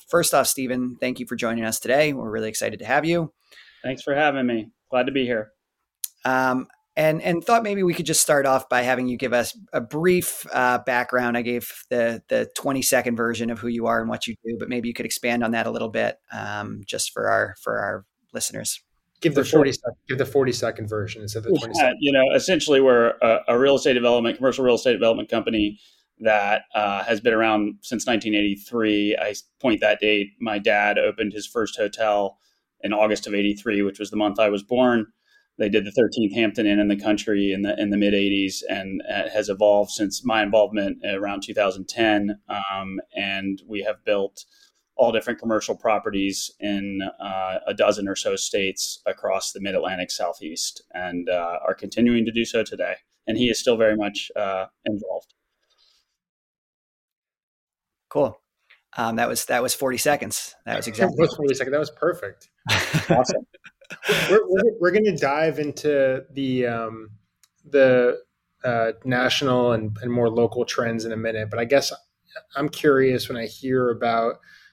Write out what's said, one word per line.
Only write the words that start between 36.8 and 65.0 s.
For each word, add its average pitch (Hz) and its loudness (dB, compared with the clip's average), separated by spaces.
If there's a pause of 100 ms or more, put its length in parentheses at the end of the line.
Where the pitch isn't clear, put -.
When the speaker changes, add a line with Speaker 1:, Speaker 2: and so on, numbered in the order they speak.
Speaker 2:
in 104 2
the 101 0
country 101 0
in 98 -2
the, 101 -2
in 104 0
the 101 2
mid 101 2
eighties 98 0
and, 95 -6
uh, 101 -4
has 107 -2
evolved 104 4
since 101 -4
my 110 2
involvement 101 2
around 101 -6
two 107 -12
thousand 98 -2
ten. 104 0
Um, 98 -6 (160)
and 98 -6
we 104 -8
have 107 -6
built 101 -4 (480)
all 117 4
different 113 -2
commercial 113 -2
properties 98 -2 (100)
in, 98 -4 (180)
uh, 95 -6
a 101 -2
dozen 104 2
or 98 -4
so 98 -2
states - -4
across 95 -4
the - -16
Mid-Atlantic 92 -4
Southeast - -6 (100)
and, 90 -6
uh, 87 -2
are 95 0
continuing 117 0
to 117 -4
do 113 -2
so 110 -2
today. 90 -6 (300)
And 110 -2
he 123 2
is 113 0
still 117 2
very 110 4
much, 101 -4
uh, 98 -2 (180)
involved. - -6 (2750)
Speaker 1:
Cool. 135 0 (600)
Um, 113 -2
that 117 2
was, 120 -4
that 123 0
was 123 -2
forty 127 -2
seconds. - -2 (120)
That 113 -4
was 104 -6
Speaker 3:
That 120 -8
Speaker 1:
exactly 107 0
Speaker 3:
was 160 2
forty 143 0
seconds. 127 -4
That 147 0
was 151 -4
perfect. - -6 (180)
Speaker 1:
<laughs> - -2
Speaker 2:
Awesome. - 2 (840)
Speaker 3:
We're, 196 6
we're, 196 2
we're 175 2
gonna 208 2